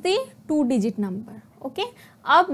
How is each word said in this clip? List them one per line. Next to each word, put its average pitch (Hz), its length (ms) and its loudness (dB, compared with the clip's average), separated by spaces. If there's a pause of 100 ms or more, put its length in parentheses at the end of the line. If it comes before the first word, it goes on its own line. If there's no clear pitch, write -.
the 370 140 0 (340)
two 302 220 2
digit 233 280 0
number? 202 400 -6 (260)
ओके, 370 180 -6 (420)
अब 349 280 6